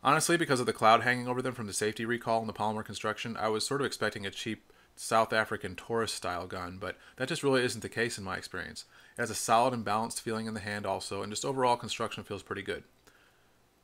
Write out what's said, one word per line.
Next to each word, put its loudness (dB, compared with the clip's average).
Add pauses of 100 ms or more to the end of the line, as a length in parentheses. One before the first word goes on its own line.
Honestly, 4
because 4
of 2
the 2
cloud 8
hanging 2
over -2
them -2
from -8
the -8
safety 0
recall 0
and -4
the -6
polymer -2
construction, -4
I 0
was 2
sort -2
of 0
expecting -2
a -4
cheap -8 (240)
South 2
African 0
tourist-style -4
gun, -8
but -6 (200)
that -4
just -4
really 4
isn't -2
the -8
case -2
in -10
my -6
experience. -10 (300)
It -6
has 0
a -4
solid 4
and -4
balanced -2
feeling -4
in -6
the -6
hand -6
also, -4
and -6
just -6
overall 2
construction -6
feels -8
pretty -6
good. -6 (1000)